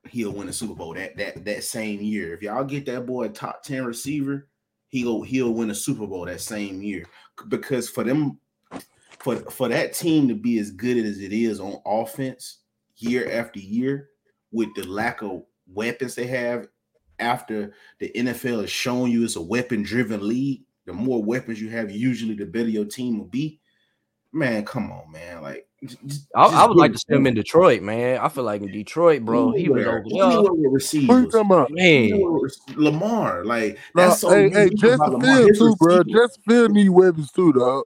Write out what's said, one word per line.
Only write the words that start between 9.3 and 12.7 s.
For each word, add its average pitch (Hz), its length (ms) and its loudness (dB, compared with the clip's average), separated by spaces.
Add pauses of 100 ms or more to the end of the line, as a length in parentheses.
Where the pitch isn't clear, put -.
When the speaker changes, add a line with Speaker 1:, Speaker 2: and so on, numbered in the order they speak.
Speaker 1:
for 123 180 -4
that 151 260 -2
team 156 340 0
to 117 60 -2
be 113 240 -2
as 104 120 -6
good 120 260 -4
as 104 240 -4
it 98 120 -12
is 110 280 -2
on 95 240 -12
offense 113 760 -8 (380)